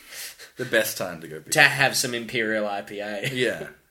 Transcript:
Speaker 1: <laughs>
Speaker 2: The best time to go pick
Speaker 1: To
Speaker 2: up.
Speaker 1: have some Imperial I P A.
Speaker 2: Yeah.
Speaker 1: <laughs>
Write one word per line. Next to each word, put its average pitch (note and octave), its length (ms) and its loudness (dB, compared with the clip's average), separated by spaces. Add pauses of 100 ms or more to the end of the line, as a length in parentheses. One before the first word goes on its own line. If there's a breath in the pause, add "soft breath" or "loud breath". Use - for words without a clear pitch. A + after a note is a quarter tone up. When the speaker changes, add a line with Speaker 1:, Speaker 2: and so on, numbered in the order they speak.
(100)
Speaker 1:
<laughs> - 460 -14
Speaker 2:
The B2+ 100 -6
best A#2 320 2
time F2 240 -6
to E2 60 -12
go D#2 120 -10
pick D#2+ 120 -4
Speaker 1:
To D#3 100 8
Speaker 2:
up. C#3 80 8
Speaker 1:
have C3+ 260 2
some B2 180 0
Imperial A2 520 -2
I G2+ 160 -4
P G#2 180 -10
A. G#2 320 -4
Speaker 2:
Yeah. A2 400 0
Speaker 1:
<laughs> - 60 -20 (120)